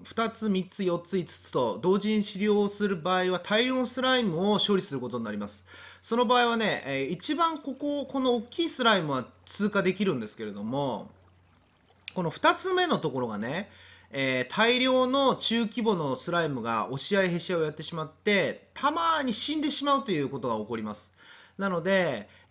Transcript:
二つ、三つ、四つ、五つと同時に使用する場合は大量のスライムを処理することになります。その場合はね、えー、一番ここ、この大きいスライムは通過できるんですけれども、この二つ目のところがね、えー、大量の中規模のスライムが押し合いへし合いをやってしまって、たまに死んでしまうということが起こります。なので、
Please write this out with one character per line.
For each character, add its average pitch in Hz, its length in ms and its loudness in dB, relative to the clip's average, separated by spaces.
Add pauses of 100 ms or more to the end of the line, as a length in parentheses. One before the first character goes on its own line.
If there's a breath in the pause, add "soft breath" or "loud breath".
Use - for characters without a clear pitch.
二 226 260 -2
つ、 220 180 -4
三 185 200 0
つ、 - 160 -6
四 170 140 2
つ、 185 200 -4
五 - 200 -6
つ - 120 -14
と 117 320 0
同 185 160 4
時 208 160 0
に 208 80 2
使 190 200 -6
用 208 260 4
す 202 180 -4
る 196 100 0
場 180 280 0
合 185 80 2
は 175 80 -2
大 220 260 2
量 262 100 0
の 254 100 0
ス 247 140 -6
ラ 254 160 4
イ 247 60 2
ム 190 300 2
を 196 60 4
処 202 180 2
理 185 60 2
す 143 120 -8
る 131 60 -2
こ 120 100 -6
と 120 80 -4
に 117 60 -4
な 107 60 -6
り 107 60 -6
ま 104 120 -6
す。 - 180 -16 (340 loud breath)
そ - 160 -4
の 247 80 4
場 247 160 6
合 240 80 6
は 233 80 2
ね、 196 300 0
え 139 40 -4 (200)
ー、 - 20 -2
一 226 220 -4
番 330 240 0
こ 285 160 -8
こ、 285 320 -4
こ 269 140 -4
の 247 160 2
大 220 60 -2
き - 220 -4
い 320 60 -2
ス 254 140 -2
ラ 220 120 6
イ 180 60 0
ム 147 100 -2
は 127 140 -2 (180)
通 - 240 -2
過 202 140 0
で 180 100 2
き 190 120 -2
る 185 100 2
ん 123 60 -4
で 107 80 -6
す - 80 -14
け 110 100 -8
れ 104 60 -8
ど 101 100 -10
も、 117 480 -4 (1040)
こ 185 80 -2
の 165 80 -2
二 330 240 4
つ 359 180 -4
目 370 140 4
の 262 120 2
と 156 120 -2
こ 127 100 -2
ろ 120 80 -2
が 107 80 -6
ね、 131 340 -6 (400 loud breath)
え 131 400 0
ー、 - 40 -10
大 233 240 4
量 254 280 4
の 262 300 4
中 233 300 0
規 226 160 -4
模 214 120 4
の 143 220 -2
ス - 140 -6
ラ 170 140 2
イ 156 40 0
ム 131 140 -4
が 113 240 0
押 135 120 -6
し - 180 -4
合 190 80 4
い 175 100 0
へ 175 40 0
し 170 140 -4
合 170 60 2
い - 20 2
を 156 40 2
や 151 60 -2
っ - 40 -8
て - 80 -12
し 151 120 -10
ま 160 120 -4
っ 139 40 -14
て、 180 600 0
た - 180 0
ま 330 320 2
に 254 120 0
死 294 220 -2
ん 302 40 -2
で 285 100 0
し - 140 -4
ま 277 120 4
う 269 80 0
と 214 60 -4
い 156 120 0
う 127 80 -2
こ 135 100 -6
と 127 80 -2
が 113 100 0
起 107 80 -4
こ 117 100 -4
り 110 60 -4
ま 107 120 -6
す。 - 220 -18 (420 loud breath)
な 196 100 -2
の 175 140 -2
で、 165 460 2 (220 loud breath)